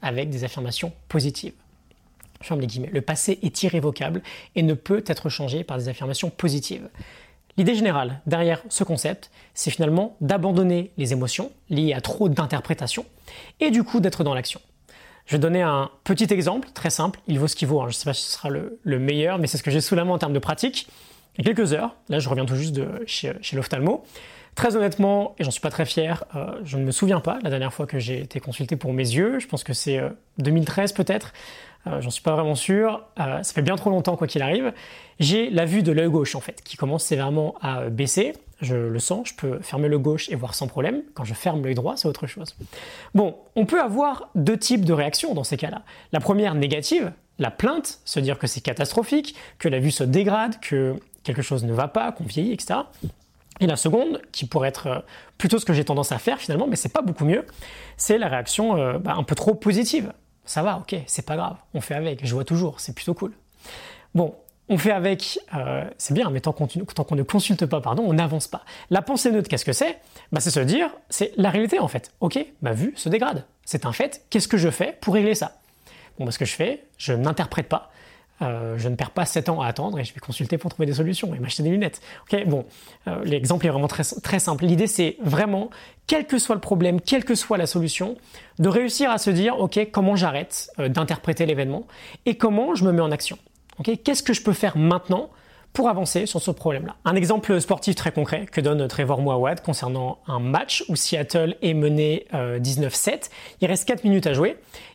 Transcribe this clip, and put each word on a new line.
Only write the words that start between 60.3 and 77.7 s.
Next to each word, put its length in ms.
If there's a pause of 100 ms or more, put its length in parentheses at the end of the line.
Ça 180
va, 140
ok, 180 (100)
c'est 200
pas 100
grave, 200 (180)
on 80
fait 140
avec, 300
je 80
vois 120
toujours, 340
c'est 160
plutôt 180
cool. 180 (800)
Bon, 220 (320)
on 100
fait 140
avec, 480 (160)
euh, 300 (120)
c'est 160
bien, 180
mais 100
tant 100
qu'on, 160
tant 360
qu'on 120
ne 80
consulte 420
pas, 140
pardon, 260
on 80
n'avance 340
pas. 180 (240)
La 120
pensée 300
neutre, 160
qu'est-ce 160
que 80
c'est ? 280 (320)
Bah, 100
c'est 80
se 100
dire, 300 (200)
c'est 280
la 140
réalité 280
en 80
fait. 240 (100)
Ok, 220 (180)
ma 120
vue 240
se 100
dégrade, 380 (180)
c'est 220
un 80
fait, 380
qu'est-ce 180
que 80
je 120
fais 300
pour 140
régler 220
ça ? 240 (580)
Bon, 80
bah, 60
ce 80
que 60
je 100
fais, 280 (140)
je 160
n'interprète 560
pas, 220 (500)